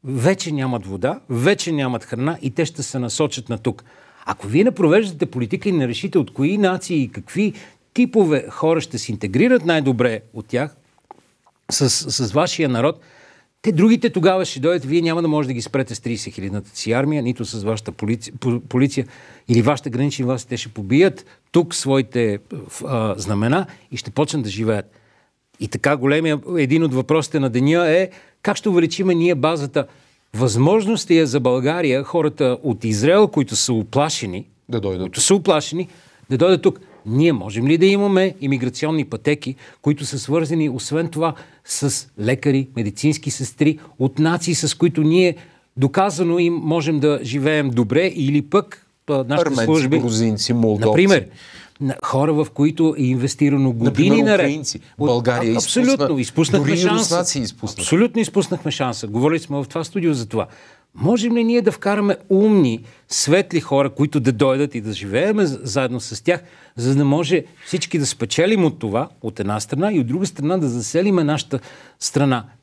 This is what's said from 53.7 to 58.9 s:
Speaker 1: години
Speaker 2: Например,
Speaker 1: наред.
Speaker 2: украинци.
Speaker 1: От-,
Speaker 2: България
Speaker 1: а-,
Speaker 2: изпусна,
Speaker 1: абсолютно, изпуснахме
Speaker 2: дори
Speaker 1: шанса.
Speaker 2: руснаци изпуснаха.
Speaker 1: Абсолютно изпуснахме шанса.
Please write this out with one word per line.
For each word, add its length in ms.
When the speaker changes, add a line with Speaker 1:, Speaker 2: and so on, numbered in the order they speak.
Speaker 1:
години 380
Speaker 2:
Например, 220
Speaker 1:
наред. 140
Speaker 2:
украинци. 340
Speaker 1:
От-, 100
Speaker 2:
България 460
Speaker 1:
а-, 40
Speaker 2:
изпусна, 240
Speaker 1:
абсолютно, 380
изпуснахме 480
Speaker 2:
дори 100
Speaker 1:
шанса. 180
Speaker 2:
руснаци 440
изпуснаха. 420
Speaker 1:
Абсолютно 400
изпуснахме 500
шанса. 360